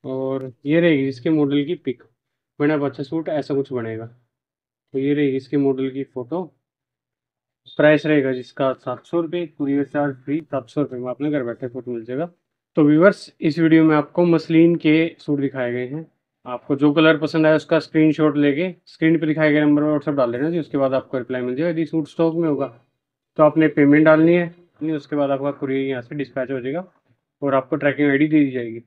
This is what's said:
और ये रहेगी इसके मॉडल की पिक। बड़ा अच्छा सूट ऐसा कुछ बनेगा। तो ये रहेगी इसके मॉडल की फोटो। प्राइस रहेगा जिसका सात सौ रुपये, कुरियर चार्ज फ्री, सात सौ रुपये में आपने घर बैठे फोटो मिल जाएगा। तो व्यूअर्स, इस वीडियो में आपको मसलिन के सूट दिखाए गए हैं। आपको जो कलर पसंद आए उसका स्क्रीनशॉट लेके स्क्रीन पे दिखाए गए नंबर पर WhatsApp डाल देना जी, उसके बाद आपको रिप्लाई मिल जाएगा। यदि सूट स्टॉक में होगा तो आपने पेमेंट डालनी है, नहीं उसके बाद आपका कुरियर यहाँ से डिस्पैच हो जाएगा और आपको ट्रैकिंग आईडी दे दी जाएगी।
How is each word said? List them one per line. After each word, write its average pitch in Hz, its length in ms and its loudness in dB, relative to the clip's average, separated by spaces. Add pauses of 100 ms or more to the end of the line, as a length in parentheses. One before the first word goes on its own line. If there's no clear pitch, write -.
और 131 480 -6 (140)
ये 156 140 2
रहेगी 147 280 2
इसके 131 220 -4
मॉडल 143 340 2
की 165 120 -6
पिक। - 260 -8 (580)
बड़ा 147 180 2
अच्छा 143 240 -6
सूट 160 280 -6
ऐसा 147 240 -4
कुछ 135 180 -4
बनेगा। 113 340 -8
तो - 920 -16
ये 139 160 0
रहेगी 143 220 0
इसके 131 200 -6
मॉडल 135 340 0
की 135 140 -8
फोटो। 131 380 -8 (1400)
प्राइस 151 280 4
रहेगा 143 260 0
जिसका 127 420 -4
सात 123 320 -10
सौ 170 140 -2
रुपये, 170 280 -6
कुरियर 139 360 -4
चार्ज 143 320 -4
फ्री, 139 260 -6
सात 135 260 -10
सौ 151 120 -6
रुपये 127 200 -6
में 127 100 -8
आपने 143 200 -6
घर 147 140 -4
बैठे 120 240 -8
फोटो 123 220 -12
मिल 117 140 -8
जाएगा। 131 220 -6 (500)
तो 160 80 4
व्यूअर्स, 156 560 4
इस 156 180 -2
वीडियो 160 260 4
में 156 120 4
आपको 151 300 0
मसलिन 165 500 4
के 160 420 2
सूट 143 220 -4
दिखाए 127 320 -4
गए 123 160 -6
हैं। 156 180 -10 (400)
आपको 127 300 -6
जो 147 160 0
कलर 160 260 4
पसंद 156 280 0
आए 156 100 4
उसका 156 240 0
स्क्रीनशॉट 151 560 2
लेके 147 340 0 (160)
स्क्रीन 160 340 0
पे 160 60 -4
दिखाए 151 260 2
गए 151 80 2
नंबर 147 220 4
पर 151 80 0
WhatsApp 147 260 -2
डाल 123 160 0
देना 139 180 -4
जी, 170 80 -4
उसके 147 200 -6
बाद 135 160 0
आपको 131 240 -4
रिप्लाई 123 240 -6
मिल 127 120 -6
जाएगा। 165 160 -4
यदि 165 160 -4
सूट 156 220 -6
स्टॉक 165 280 -2
में 165 120 -2
होगा 139 180 -2 (720)
तो 160 40 6
आपने 156 280 4
पेमेंट 151 340 4
डालनी 160 300 6
है, 175 200 -2 (280)
नहीं 160 100 -4
उसके 147 240 -8
बाद 139 140 0
आपका 139 220 -2
कुरियर 135 340 -4
यहाँ 131 160 -6
से 135 120 -16
डिस्पैच 131 360 -8
हो 135 100 -6
जाएगा 143 240 -8 (580)
और 139 120 -2
आपको 135 220 -2
ट्रैकिंग 143 340 0
आईडी 139 180 2
दे 151 160 4
दी 139 60 -2
जाएगी। 117 360 -8